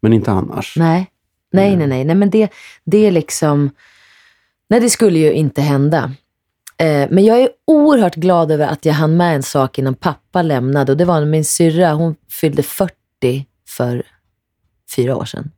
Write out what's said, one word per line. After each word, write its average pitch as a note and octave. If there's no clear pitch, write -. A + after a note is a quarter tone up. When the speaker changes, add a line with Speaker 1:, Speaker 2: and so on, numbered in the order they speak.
Speaker 1:
Men A2
inte G#2+
annars. -
Speaker 2:
Nej. E3
Nej, F#3+
Speaker 1:
Mm. G3
Speaker 2:
nej, D3+
nej. C3
Nej, E3
men G3+
det, G#3+
det G#3
är G3
liksom... D3+
Nej, A3+
det A#3
skulle F#3+
ju D#3
inte C#3+
hända. C#3+
Eh, D3+
men F#3+
jag A3+
är C4
oerhört D4
glad E3
över D3+
att -
jag D3+
hann D#3
med F3
en C#3
sak C3+
innan C3+
pappa -
lämnade. C#3
Och C#3
det F3
var F3
när D3
min D#3
syrra, E3
hon D#3+
fyllde D3
fyrtio -
för B2
fyra B2+
år -
sedan. D3